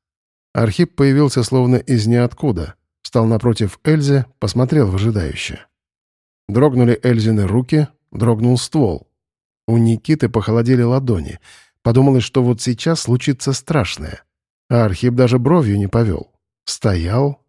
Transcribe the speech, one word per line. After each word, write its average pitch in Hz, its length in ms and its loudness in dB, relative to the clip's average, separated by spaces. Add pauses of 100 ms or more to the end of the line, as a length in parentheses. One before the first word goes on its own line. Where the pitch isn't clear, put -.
(540)
Архип 117 420 -2
появился 139 460 2
словно 127 360 0
из 110 280 0
ниоткуда, 120 680 -2 (260)
встал 113 240 0
напротив 113 580 0
Эльзы, 143 420 2 (140)
посмотрел 127 480 0
выжидающе. 95 800 -4 (800)
Дрогнули 123 540 2
Эльзины 110 460 0
руки, 127 400 0 (240)
дрогнул 117 460 0
ствол. 110 500 -2 (600)
У 117 100 2
Никиты 117 520 0
похолодели 117 520 0
ладони. 120 580 -2 (420)
Подумалось, 127 420 2
что 127 200 -2
вот 120 180 -2
сейчас 151 400 -4
случится 127 520 -2
страшное. 87 680 -6 (460)
А 120 160 4
Архип 120 280 0
даже 123 260 2
бровью 123 380 2
не 101 100 -2
повел. 110 440 -2 (340)
Стоял, 107 840 -2